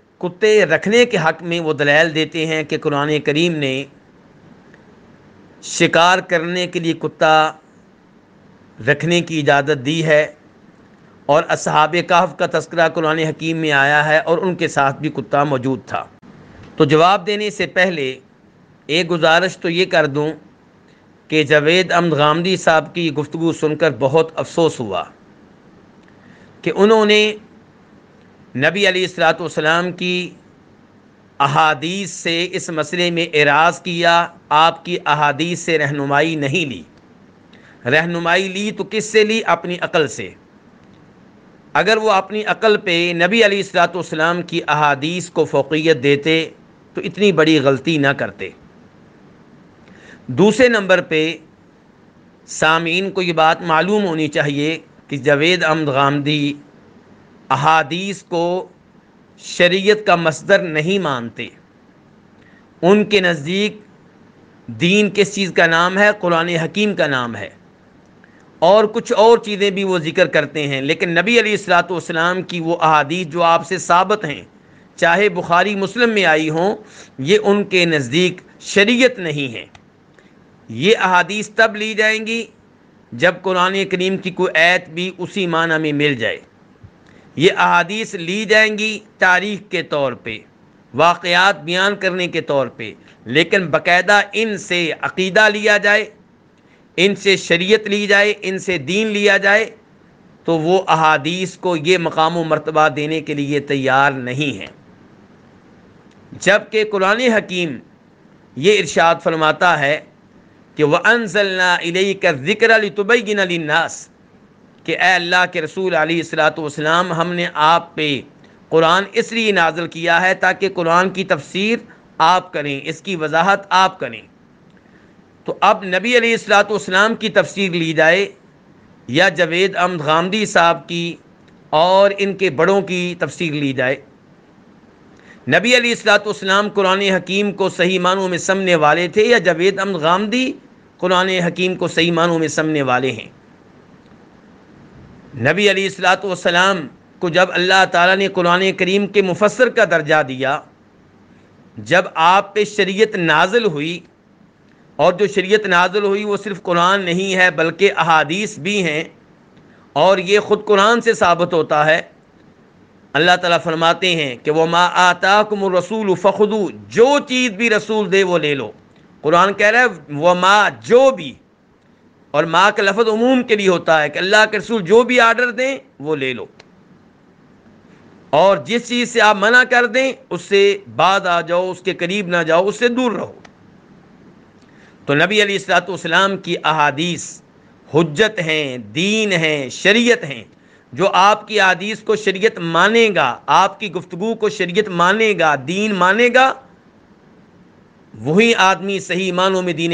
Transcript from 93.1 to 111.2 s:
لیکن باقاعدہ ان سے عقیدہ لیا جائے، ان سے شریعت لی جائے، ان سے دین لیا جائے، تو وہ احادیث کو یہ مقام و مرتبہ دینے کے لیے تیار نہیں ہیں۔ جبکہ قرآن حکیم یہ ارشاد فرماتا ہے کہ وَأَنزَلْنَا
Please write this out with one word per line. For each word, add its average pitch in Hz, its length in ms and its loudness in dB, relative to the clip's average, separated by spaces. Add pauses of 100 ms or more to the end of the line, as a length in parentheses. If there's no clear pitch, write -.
لیکن 165 420 0
باقاعدہ 180 540 2 (120)
ان 214 240 -4
سے 175 340 -4 (100)
عقیدہ 185 480 0
لیا 208 280 0
جائے، 208 280 0 (920)
ان 190 180 2
سے 196 220 0
شریعت 185 500 0
لی 208 200 -2
جائے، 202 340 2
ان 185 180 -6
سے 180 180 -4
دین 180 300 -2
لیا 202 300 2
جائے، 202 280 2 (800)
تو 165 140 0
وہ 180 280 2
احادیث 160 680 0
کو 180 200 -2
یہ 165 200 0
مقام 165 400 -2
و 170 60 -2
مرتبہ 156 520 0
دینے 151 260 -4
کے 151 120 -8
لیے 143 260 -2 (100)
تیار 139 420 2
نہیں 127 480 -6
ہیں۔ 80 140 -16 (1700)
جبکہ 208 500 0
قرآن 196 300 0 (160)
حکیم 175 400 -4 (800)
یہ 196 220 2
ارشاد 170 440 2
فرماتا 160 560 0
ہے 147 200 0 (800)
کہ 151 60 0
وَأَنزَلْنَا 185 920 0